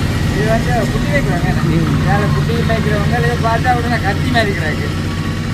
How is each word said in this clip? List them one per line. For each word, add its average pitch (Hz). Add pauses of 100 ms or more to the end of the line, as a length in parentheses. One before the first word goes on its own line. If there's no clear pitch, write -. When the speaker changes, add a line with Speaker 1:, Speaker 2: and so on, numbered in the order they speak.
(280)
Speaker 1:
இது -
வந்து 226 (140)
குட்டி 220
வைக்கிறவங்க -
என்ன? -
Speaker 2:
ம். -
Speaker 1:
வேலை 202
குட்டி - (100)
வைக்கிறவங்க 226
இதை 240
பார்த்தா 233
உடனே 233
கத்தி 202
மாதிரி 226
கிடக்கு, 156 (640)